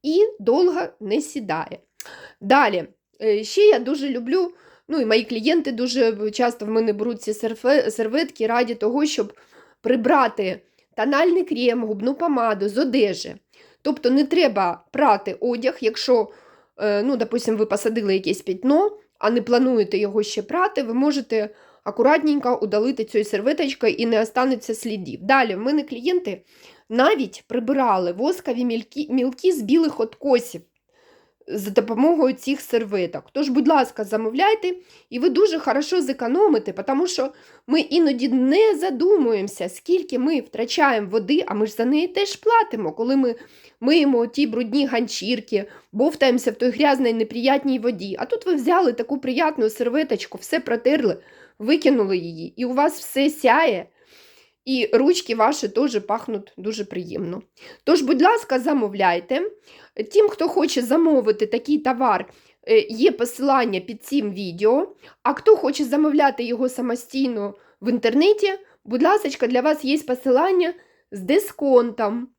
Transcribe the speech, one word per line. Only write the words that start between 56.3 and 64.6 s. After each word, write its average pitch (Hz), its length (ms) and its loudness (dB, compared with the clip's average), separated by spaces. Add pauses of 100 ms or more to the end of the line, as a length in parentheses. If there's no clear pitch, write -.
дуже 208 280 -8
приємно. 180 560 -8 (420)
Тож, 311 180 4
будь 269 200 0
ласка, 370 380 2
замовляйте. 220 920 0 (600)
Тим, 415 160 6
хто 320 200 -2
хоче 285 320 0
замовити 247 640 2
такий 240 320 -2
товар, 240 560 0 (340)
е, 220 120 6
є 226 320 2
посилання 247 680 0
під 208 240 -12
цим 214 300 -2
відео. 208 640 0 (280)